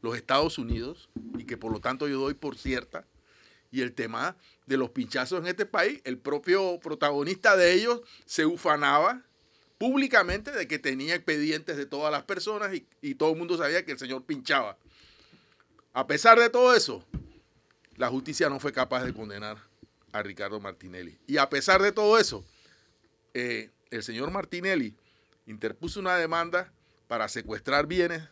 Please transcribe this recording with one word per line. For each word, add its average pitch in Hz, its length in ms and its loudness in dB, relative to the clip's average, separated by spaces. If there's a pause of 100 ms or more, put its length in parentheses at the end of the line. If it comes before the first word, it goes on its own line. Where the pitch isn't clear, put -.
los 117 140 -4
Estados 143 420 0
Unidos 117 520 -6 (280)
y - 80 -12
que 120 100 -8
por 110 160 -8
lo 107 80 -4
tanto 131 280 -4
yo 139 120 -2
doy 139 140 -2
por 139 240 -10
cierta. - 480 -6 (640)
Y 127 120 -4
el 123 120 -4
tema 120 440 -4 (280)
de 135 120 0
los 127 120 0
pinchazos 131 500 -4
en 165 80 -6
este 180 180 -4
país, 226 400 0
el 127 120 -6
propio 175 640 0
protagonista 156 760 2
de 175 160 8
ellos 240 280 2 (240)
se - 200 -2
ufanaba 156 760 2 (560)
públicamente 240 760 2
de 196 160 -4
que 151 120 -4
tenía 139 340 -2
expedientes 156 640 -2
de 143 80 -6
todas 143 260 -4
las 143 120 -2
personas 202 500 -6
y, - 140 -10 (140)
y 139 140 -6
todo 160 180 2
el 156 40 -4
mundo 170 200 -4
sabía 165 280 0
que 160 60 -8
el 127 80 -8
señor 131 240 -10
pinchaba. 131 540 -2 (1160)
A 131 140 -2
pesar 226 320 8
de 233 100 6
todo 247 260 6
eso, 117 300 0 (920)
la 123 120 0
justicia 139 400 0
no 139 100 -6
fue 143 140 -6
capaz 127 300 -2
de 127 100 -6
condenar 104 440 -12 (540)
a 107 120 -4
Ricardo 101 360 -8
Martinelli. 92 580 -14 (100)
Y 139 100 -2
a 139 120 4
pesar 190 320 4
de 202 100 4
todo 214 260 6
eso, 107 260 2 (880)
eh, 120 360 -6 (220)
el 113 120 -8
señor 123 280 -6
Martinelli 180 640 -4 (500)
interpuso 110 540 -8
una 185 180 0
demanda 170 540 -2 (360)
para 113 200 -2
secuestrar 127 600 -2
bienes 170 440 -2